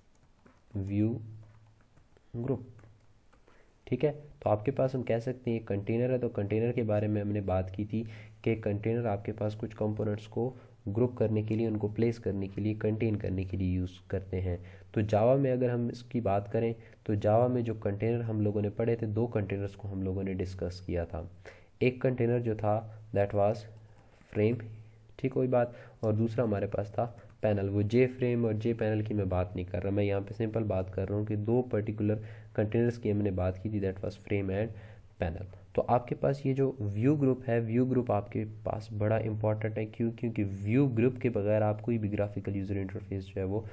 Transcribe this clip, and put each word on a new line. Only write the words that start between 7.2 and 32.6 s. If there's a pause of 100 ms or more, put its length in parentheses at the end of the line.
हमने
बात
की
थी (420)
कि
कंटेनर
आपके
पास
कुछ
कंपोनेंट्स
को (340)
ग्रुप
करने
के
लिए,
उनको
प्लेस
करने
के
लिए,
कंटेन
करने
के
लिए
यूज़ (180)
करते
हैं। (360)
तो
जावा
में
अगर
हम
इसकी
बात
करें (320)
तो
जावा
में
जो
कंटेनर
हम
लोगों
ने
पढ़े
थे,
दो
कंटेनर्स
को
हम
लोगों
ने
डिस्कस
किया
था। (520)
एक
कंटेनर
जो
था (120)
that
was (680)
frame, (560)
ठीक,
वही
बात, (280)
और
दूसरा
हमारे
पास
था (360)
पैनल।
वो
जे
फ्रेम
और
जे
पैनल
की
मैं
बात
नहीं
कर
रहा,
मैं
यहाँ
पे
सिंपल
बात
कर
रहा
हूँ
कि
दो
पर्टिकुलर (320)
कंटेनर्स